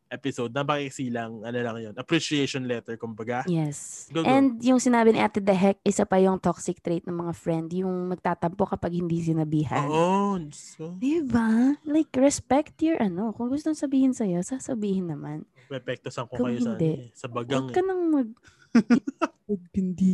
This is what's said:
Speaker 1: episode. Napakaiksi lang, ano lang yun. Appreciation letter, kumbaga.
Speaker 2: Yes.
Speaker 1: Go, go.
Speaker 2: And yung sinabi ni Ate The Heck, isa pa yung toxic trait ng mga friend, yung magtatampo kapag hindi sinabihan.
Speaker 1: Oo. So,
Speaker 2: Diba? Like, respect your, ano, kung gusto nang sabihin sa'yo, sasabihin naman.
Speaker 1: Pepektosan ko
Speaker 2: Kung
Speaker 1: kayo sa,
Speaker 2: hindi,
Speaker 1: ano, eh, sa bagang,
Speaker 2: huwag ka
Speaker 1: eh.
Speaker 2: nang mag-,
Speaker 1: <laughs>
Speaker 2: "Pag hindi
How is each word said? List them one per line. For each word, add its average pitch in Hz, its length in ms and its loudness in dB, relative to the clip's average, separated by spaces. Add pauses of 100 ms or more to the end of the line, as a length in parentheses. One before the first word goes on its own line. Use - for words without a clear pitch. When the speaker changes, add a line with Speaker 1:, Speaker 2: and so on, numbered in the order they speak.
Speaker 1:
episode. 127 420 -4
Napakaiksi 143 560 -2
lang, 117 320 -6
ano 117 160 -8
lang 120 240 -4
yun. 107 160 -10
Appreciation 143 720 -2
letter, 117 320 -4
kumbaga. 113 480 -6
Speaker 2:
Yes. 160 640 -4
Speaker 1:
Go, 156 100 -4
go. 165 80 0
Speaker 2:
And 262 320 4
yung 247 220 4
sinabi 233 320 6
ni 220 80 2
Ate 214 180 2
The 196 140 2
Heck, 196 260 4
isa 202 240 0
pa 190 140 2
yung 190 240 4
toxic - 400 -2
trait 170 240 -4
ng 175 100 -6
mga 170 160 -4
friend, 165 400 -4
yung 185 380 -2
magtatampo 180 560 -2
kapag 175 320 -2
hindi 170 240 0
sinabihan. 151 640 0
Speaker 1:
Oo. 185 500 2 (140)
So, 165 480 -14
Speaker 2:
Diba? 247 880 2
Like, 302 260 2
respect 277 680 2
your, 320 180 2
ano, 208 320 -2
kung 233 160 -6
gusto 285 240 -2
nang 302 80 -2
sabihin 269 320 2
sa'yo, 185 300 0
sasabihin 208 640 -2
naman. 151 380 -8 (240)
Speaker 1:
Pepektosan 131 580 -8
ko - 80 -12
Speaker 2:
Kung 247 140 0
Speaker 1:
kayo 233 100 -2
sa, 233 140 0
Speaker 2:
hindi, 160 180 0
Speaker 1:
ano, 139 80 -4
eh, 123 140 -16
sa - 160 -12
bagang, 123 400 -2
Speaker 2:
huwag 123 80 -2
ka - 20 2
Speaker 1:
eh. 370 80 2
Speaker 2:
nang 370 220 -2
mag-, 262 260 0 (380)
Speaker 1:
<laughs> - 760 2
Speaker 2:
"Pag 202 140 -4 (100)
hindi 185 420 2